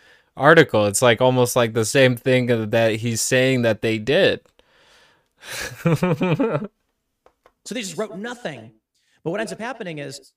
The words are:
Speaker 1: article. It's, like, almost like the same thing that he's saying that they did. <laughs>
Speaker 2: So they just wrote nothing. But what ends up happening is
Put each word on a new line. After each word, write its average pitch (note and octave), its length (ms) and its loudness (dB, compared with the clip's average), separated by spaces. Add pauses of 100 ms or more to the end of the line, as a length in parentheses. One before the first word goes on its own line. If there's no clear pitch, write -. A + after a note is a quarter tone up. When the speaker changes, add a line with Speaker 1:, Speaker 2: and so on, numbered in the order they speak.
(360)
Speaker 1:
article. C#3 500 6
It's, G2+ 160 -2
like, A#2 180 4
almost B2+ 360 2
like A#2 180 0
the A2+ 100 0
same B2+ 320 4
thing B2+ 300 0 (240)
that A2+ 260 2
he's A2+ 240 -4
saying B2+ 420 0
that A2 200 0
they A2+ 160 -2
did. C3 420 0 (1400)
<laughs> F3+ 840 -2 (960)
Speaker 2:
So - 80 -12
they B3 80 -8
just F3 160 -12
wrote G#3 180 -8
nothing. F3+ 560 -12 (500)
But D#3+ 100 -6
what G#3 80 -6
ends A3 120 -8
up F3+ 80 -14
happening G#3+ 380 -10
is C#3+ 380 -16